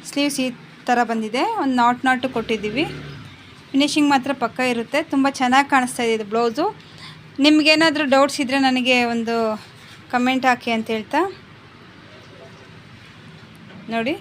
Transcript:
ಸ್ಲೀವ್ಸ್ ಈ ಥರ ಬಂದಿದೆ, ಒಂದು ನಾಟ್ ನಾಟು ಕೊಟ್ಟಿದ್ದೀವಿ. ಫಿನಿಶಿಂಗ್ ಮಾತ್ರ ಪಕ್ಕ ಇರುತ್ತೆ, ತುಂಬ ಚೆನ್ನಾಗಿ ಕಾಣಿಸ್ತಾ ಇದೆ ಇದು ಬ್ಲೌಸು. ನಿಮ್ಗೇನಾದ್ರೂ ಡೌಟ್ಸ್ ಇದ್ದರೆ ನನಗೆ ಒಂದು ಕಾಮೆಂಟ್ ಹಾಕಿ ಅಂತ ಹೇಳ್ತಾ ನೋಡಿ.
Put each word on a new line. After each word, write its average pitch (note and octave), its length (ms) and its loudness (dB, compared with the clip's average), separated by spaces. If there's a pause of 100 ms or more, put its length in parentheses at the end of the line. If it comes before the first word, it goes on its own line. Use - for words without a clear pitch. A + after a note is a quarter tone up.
ಸ್ಲೀವ್ಸ್ C#4+ 340 -2
ಈ - 20 0 (420)
ಥರ A#3+ 100 2 (140)
ಬಂದಿದೆ, A3 320 -2 (180)
ಒಂದು C4+ 180 0
ನಾಟ್ A#3+ 280 2
ನಾಟು B3+ 280 0
ಕೊಟ್ಟಿದ್ದೀವಿ. A3 480 -4 (880)
ಫಿನಿಶಿಂಗ್ C#4+ 400 2
ಮಾತ್ರ C4+ 200 2 (120)
ಪಕ್ಕ B3+ 300 -4
ಇರುತ್ತೆ, A#3 260 -2 (140)
ತುಂಬ C4+ 140 2 (120)
ಚೆನ್ನಾಗಿ C4 320 4
ಕಾಣಿಸ್ತಾ B3 360 0
ಇದೆ A3+ 100 2
ಇದು G#3+ 160 -6
ಬ್ಲೌಸು. A#3 320 0 (800)
ನಿಮ್ಗೇನಾದ್ರೂ D#4 680 4
ಡೌಟ್ಸ್ C#4 300 4
ಇದ್ದರೆ C4+ 240 -2
ನನಗೆ B3+ 300 2 (160)
ಒಂದು A#3 220 -2 (760)
ಕಾಮೆಂಟ್ B3+ 360 0
ಹಾಕಿ B3 280 -2
ಅಂತ A3 180 -6
ಹೇಳ್ತಾ A3 260 -2 (2750)
ನೋಡಿ. A#3 260 -2